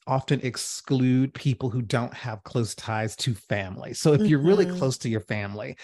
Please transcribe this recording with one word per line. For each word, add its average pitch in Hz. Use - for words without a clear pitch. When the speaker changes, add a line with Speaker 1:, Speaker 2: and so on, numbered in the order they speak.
Speaker 1:
often 135
exclude 127
people 135
who 123
don't 120
have 110
close 117
ties 110
to -
family. 98
So 151
if 214
you're 151
really 185
Speaker 2:
Mm-hmm. 180
Speaker 1:
close 131
to 123
your 110
family, 104